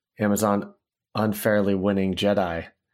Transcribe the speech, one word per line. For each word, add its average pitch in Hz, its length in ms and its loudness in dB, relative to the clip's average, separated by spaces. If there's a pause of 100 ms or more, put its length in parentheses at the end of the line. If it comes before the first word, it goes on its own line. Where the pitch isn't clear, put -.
(180)
Amazon 101 560 0 (400)
unfairly 104 600 0
winning 95 400 0
Jedi, 92 520 -2 (260)